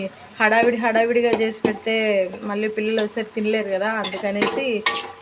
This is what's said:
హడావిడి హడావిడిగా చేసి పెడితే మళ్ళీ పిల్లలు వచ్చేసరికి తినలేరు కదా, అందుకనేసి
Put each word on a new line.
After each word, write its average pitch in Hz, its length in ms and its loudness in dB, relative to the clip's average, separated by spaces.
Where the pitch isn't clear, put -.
హడావిడి 233 460 4
హడావిడిగా 233 460 2
చేసి 220 260 -2
పెడితే 220 280 -2
మళ్ళీ 214 260 -2
పిల్లలు 220 280 0
వచ్చేసరికి 214 340 -6
తినలేరు 214 380 0
కదా, 202 140 0
అందుకనేసి 202 640 -2